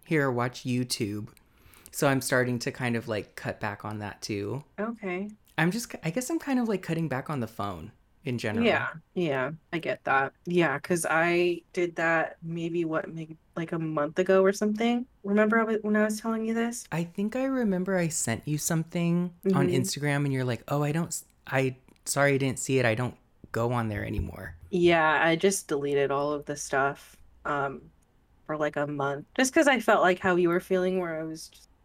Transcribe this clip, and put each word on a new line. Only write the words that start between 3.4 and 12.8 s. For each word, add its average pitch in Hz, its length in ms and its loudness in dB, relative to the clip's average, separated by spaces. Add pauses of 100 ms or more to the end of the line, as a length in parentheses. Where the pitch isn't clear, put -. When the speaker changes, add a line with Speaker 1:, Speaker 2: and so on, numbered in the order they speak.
Speaker 1:
back 104 260 -6
on 107 140 -8
that 104 220 -10
too. 107 420 -4 (160)
Speaker 2:
Okay. 202 500 -6 (280)
Speaker 1:
I'm 170 140 2
just, 233 320 -6
I 160 80 -2
guess 247 200 -4
I'm 330 80 -2
kind 269 200 -2
of, 233 100 0
like, 190 140 -2
cutting 165 260 -2
back 131 200 -4
on 147 120 -4
the 113 60 -4
phone 98 440 -8 (340)
in 123 140 -2
general. 110 220 0
Speaker 2:
Yeah, 156 280 2 (260)
yeah, 143 360 0 (200)
I 165 80 -4
get 139 240 -6
that. 135 300 0 (120)
Yeah, 165 340 4
'cause 175 300 0
I 175 540 2 (100)
did 175 220 -2
that 165 480 0
maybe, 165 420 -4